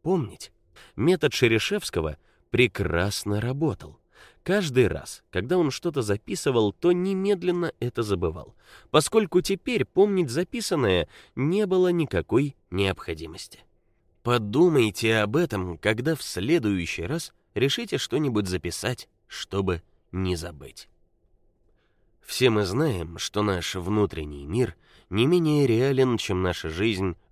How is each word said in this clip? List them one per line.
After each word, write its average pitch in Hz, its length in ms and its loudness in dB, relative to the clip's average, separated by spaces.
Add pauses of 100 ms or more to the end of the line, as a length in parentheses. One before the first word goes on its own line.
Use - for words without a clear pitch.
помнить". 160 480 -4 (440)
Метод 156 380 2
Шерешевского 110 840 0 (340)
прекрасно 101 880 0
работал. 127 560 -4 (460)
Каждый 147 440 2
раз, - 420 -8
когда 123 280 -2
он 160 140 2
что-то 147 300 -4
записывал, 107 680 0
то 175 220 2
немедленно 180 880 0
это 120 200 -4
забывал, 90 540 -4 (360)
поскольку 185 500 4
теперь 196 420 -2
помнить 190 460 2
записанное 131 800 0 (260)
не 175 300 0
было 180 240 4
никакой 139 680 0 (160)
необходимости. 85 880 -4 (640)
Подумайте 117 920 4
об 107 180 0
этом, 95 420 -2
когда 120 380 0
в - 80 -10
следующий 101 800 -2
раз 151 300 -6 (220)
решите 139 420 -2
что-нибудь 120 500 -2
записать, 90 640 -4 (180)
чтобы 92 540 -4 (320)
не 92 240 -2
забыть. 78 500 -14 (1300)
Все - 280 2
мы 107 140 2
знаем, 92 540 -2
что - 260 -4
наш 95 320 -2
внутренний 82 720 -2
мир 98 320 -2 (320)
не 110 180 0
менее 151 400 4
реален, 127 500 2
чем 95 240 -2
наша 87 280 -2
жизнь 95 480 -2 (140)